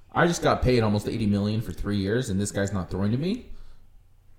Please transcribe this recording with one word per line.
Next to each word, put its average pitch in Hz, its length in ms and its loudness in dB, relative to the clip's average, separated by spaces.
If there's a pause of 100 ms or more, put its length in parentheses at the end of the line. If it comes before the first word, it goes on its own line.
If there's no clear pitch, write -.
(120)
I 151 160 4
just 170 140 0
got 123 220 2
paid 123 200 4
almost 104 240 2
eighty 107 200 -2
million 104 340 2
for 101 100 -6
three 101 260 -2
years, 107 320 0
and 95 120 0
this 101 100 -2
guy's 101 220 -2
not 92 180 -4
throwing 98 200 0
to 120 60 2
me. 185 300 -4 (920)